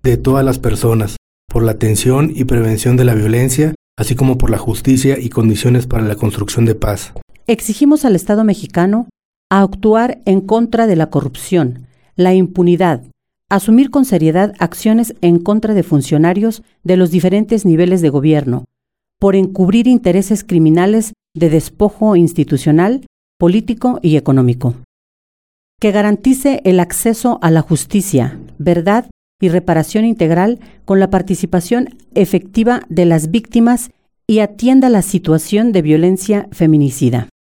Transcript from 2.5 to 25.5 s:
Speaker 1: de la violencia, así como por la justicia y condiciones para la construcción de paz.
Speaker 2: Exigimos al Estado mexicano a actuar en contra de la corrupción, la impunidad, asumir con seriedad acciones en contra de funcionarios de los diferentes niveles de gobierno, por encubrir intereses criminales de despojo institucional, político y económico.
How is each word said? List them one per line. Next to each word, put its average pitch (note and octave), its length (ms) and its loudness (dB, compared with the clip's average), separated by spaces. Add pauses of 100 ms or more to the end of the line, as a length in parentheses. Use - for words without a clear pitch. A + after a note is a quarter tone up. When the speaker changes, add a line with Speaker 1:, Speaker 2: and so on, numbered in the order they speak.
Speaker 1:
de B2+ 80 2
la B2 100 2
violencia, B2+ 600 0 (220)
así A2+ 200 -4
como C3 200 0
por - 140 2
la G#2 80 0
justicia C3 600 0
y A#2+ 80 -8
condiciones A#2+ 580 0
para A#2+ 160 -2
la G#2 140 -4
construcción A#2 480 -2
de A2+ 100 2
paz. - 380 -6 (340)
Speaker 2:
Exigimos C#4+ 580 0
al G#3+ 120 2
Estado G#3 260 -2
mexicano G#3 640 -2 (420)
a G3 140 2
actuar G#3+ 600 0
en F#3+ 160 2
contra A3+ 480 0
de F3+ 80 2
la D#3 140 0
corrupción, C#3 760 -4 (300)
la F3+ 180 2
impunidad, F3 720 0 (440)
asumir A3+ 420 2
con C#4 140 0
seriedad F3+ 540 0
acciones A3 640 -2
en E3+ 180 2
contra G#3+ 360 -2
de G3 100 0
funcionarios F3 800 0 (180)
de F3+ 140 0
los F3+ 160 2
diferentes G3+ 520 0
niveles F3+ 360 2
de D#3+ 80 2
gobierno, C3+ 560 0 (560)
por G3 160 2
encubrir F#3+ 500 2
intereses G3 560 0
criminales F3+ 680 2 (220)
de E3 140 0
despojo G#3 680 0
institucional, E3+ 880 0 (340)
político A3 640 -2
y D#3 140 2
económico. B2+ 580 0 (1040)